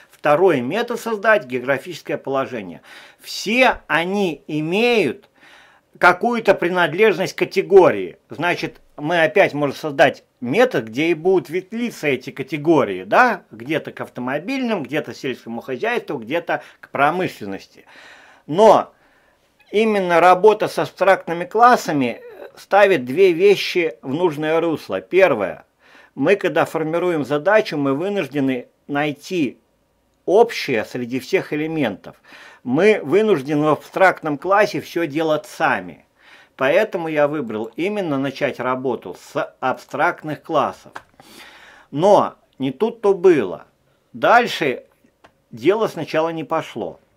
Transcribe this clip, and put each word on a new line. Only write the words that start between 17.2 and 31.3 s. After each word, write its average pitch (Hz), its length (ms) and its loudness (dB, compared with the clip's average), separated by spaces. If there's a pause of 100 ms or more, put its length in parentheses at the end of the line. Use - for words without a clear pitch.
Но 165 460 4 (800)
именно 196 500 2
работа 185 480 6
с - 100 -6
абстрактными 175 680 0
классами 175 760 2 (360)
ставит 196 480 2
две 175 280 2
вещи 170 720 0
в 135 100 -8
нужное 156 480 -2
русло. 151 400 -4
Первое. 120 640 0 (500)
Мы, 165 220 2
когда 165 300 0
формируем 160 580 -2
задачу, 156 520 0
мы 139 180 -2
вынуждены 139 720 -4 (200)
найти 147 720 -4 (680)
общее 160 580 2
среди 123 360 -8
всех 175 320 -4